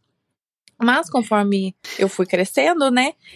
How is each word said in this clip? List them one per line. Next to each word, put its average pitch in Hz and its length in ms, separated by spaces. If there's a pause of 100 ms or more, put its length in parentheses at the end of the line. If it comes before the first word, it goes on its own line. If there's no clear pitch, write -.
(800)
Mas 254 300
conforme 202 640 (240)
eu 196 100
fui 185 160
crescendo, 269 640
né, 254 240 (220)